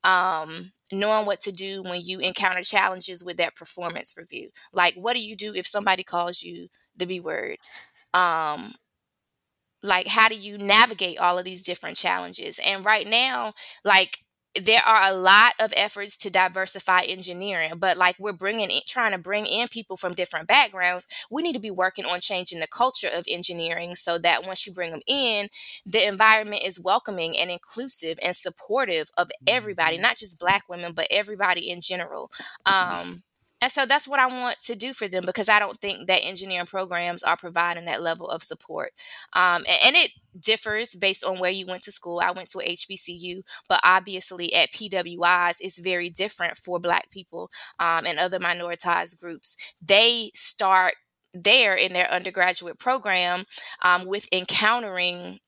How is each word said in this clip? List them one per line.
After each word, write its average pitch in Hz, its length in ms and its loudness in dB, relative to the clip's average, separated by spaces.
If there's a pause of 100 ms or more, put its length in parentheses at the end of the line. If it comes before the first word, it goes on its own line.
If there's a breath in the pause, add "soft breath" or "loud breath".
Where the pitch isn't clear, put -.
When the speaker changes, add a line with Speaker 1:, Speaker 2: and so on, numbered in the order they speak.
Speaker 1:
Um, 180 680 0 (200)
knowing 208 340 0
what 202 140 -2
to 202 120 -2
do 196 300 -6
when 180 200 -8
you 185 180 -8
encounter 185 420 -2
challenges 185 640 -2
with 175 140 -10
that 170 180 -2
performance - 600 -8
review. - 340 -16 (220 loud breath)
Like, 175 240 4
what 214 180 -4
do 247 60 0
you 214 160 -10
do 208 180 -8
if 180 120 -4
somebody 196 380 0
calls 175 380 -4
you 175 260 -16 (280)
the 180 100 -2
B 180 140 -6
word? 160 380 -8 (560 loud breath)
Um, 160 600 0 (1080)
like, 185 260 2
how 220 200 6
do 226 80 0
you 202 220 -14
navigate 202 600 4
all 180 200 2
of 180 80 -4
these 185 160 -8
different 175 360 -6
challenges? 180 680 -4
And 196 200 0
right 214 220 2
now, 240 480 0 (300 loud breath)
like, 190 340 4 (420)
there 220 240 6
are 208 260 6
a 196 40 -2
lot 196 460 8
of 214 160 0
efforts 202 420 0
to 202 120 -2
diversify 185 720 2
engineering, 180 760 -6
but, 175 180 2
like, 180 220 4
we're 202 160 -4
bringing 196 360 -4
in, 135 160 0
trying 226 260 0
to 185 60 -2
bring 196 280 -4
in 226 220 -2
people 208 280 -12
from 180 180 -6
different 170 340 -6
backgrounds. 190 600 2 (220 loud breath)
We 277 120 -4
need 339 120 -2
to 247 60 -6
be 214 100 -8
working 185 360 -2
on 175 140 -4
changing 180 400 -4
the 160 80 -2
culture 254 440 -2
of 175 160 -4
engineering 170 680 -6
so 170 220 -2
that 165 280 2
once 185 200 -6
you 185 80 -14
bring 170 180 -6
them 156 140 -10
in, 233 420 0 (380 loud breath)
the 196 200 2
environment 214 580 4
is 175 180 -4
welcoming 180 560 -2
and 175 120 0
inclusive 175 720 -6
and 180 140 -2
supportive 190 840 -4
of 175 120 -2 (160)
everybody, 190 520 0
Speaker 2:
Mm-hmm. - 0 -
Speaker 1:
not 226 200 0
just 185 220 -10
Black 196 280 2
women, 175 260 -10
but 160 160 -4
everybody 196 600 0
in 175 120 -10
general. 170 480 -8 (360 loud breath)
Um, 180 580 0 (380)
and 262 100 0
so 269 140 0
that's 277 220 2
what 277 120 0
I 254 60 6
want 254 400 -4
to 240 100 -4
do 240 160 -6
for 226 160 -8
them, 185 180 -4
because 202 220 -2
I 214 100 6
don't 208 220 -2
think 202 280 -8
that 185 160 4
engineering 185 420 -6
programs 175 560 -6
are 170 140 2
providing 170 500 -4
that 151 160 -4
level 170 260 -4
of 165 140 -6
support. - 500 -8 (400 loud breath)
Um, 175 340 2
a-, 175 200 6
and 277 100 8
it 339 140 6 (280)
differs 220 560 -2
based 190 300 0
on 185 160 -4
where 185 120 0
you 190 140 -6
went 180 180 -6
to 202 80 -6
school. - 300 -6
I 180 100 2
went 180 180 -10
to 190 100 -8
a - 40 -6
H 175 240 -6
B 196 100 -8
C - 160 -2
U, 180 280 -12 (260 loud breath)
but 185 160 4
obviously 185 680 2
at 170 180 4
P 208 180 -12
W 175 340 -4
Is, 175 360 4
it's - 200 -8
very 175 300 -4
different 180 480 -6
for 175 220 -6
Black 175 300 0
people, 170 400 -14 (300 loud breath)
um, 165 260 2
and 165 120 -2
other 180 220 0
minoritized 175 800 -2
groups. 170 360 -8 (240 loud breath)
They 226 540 6
start 185 600 4 (360)
there 202 440 6
in 185 180 0
their 180 180 2
undergraduate 180 680 -2
program, 185 640 0 (380 loud breath)
um, 180 240 4
with 202 260 -4
encountering 185 1160 0